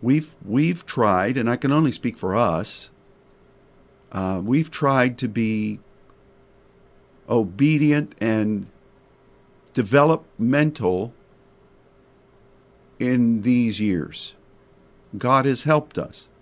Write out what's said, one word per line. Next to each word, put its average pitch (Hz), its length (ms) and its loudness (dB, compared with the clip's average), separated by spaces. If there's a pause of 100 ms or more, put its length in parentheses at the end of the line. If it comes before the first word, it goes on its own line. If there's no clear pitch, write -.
We've, 139 340 0 (100)
we've 151 400 -2
tried, 107 520 0
and 117 120 -2
I 120 80 0
can 135 140 -2
only 147 220 2
speak 117 240 -6
for 95 180 -4
us, 101 560 -2 (1200)
uh, 95 320 -4
we've 143 280 0
tried 131 480 0
to 127 100 -4
be 107 520 -4 (1500)
obedient 143 920 0
and 107 480 -2 (1040)
developmental 127 1400 0 (1900)
in 120 440 2
these 117 380 0
years. 92 540 -4 (840)
God 131 260 4
has 135 200 0
helped 151 340 2
us. - 300 -10 (140)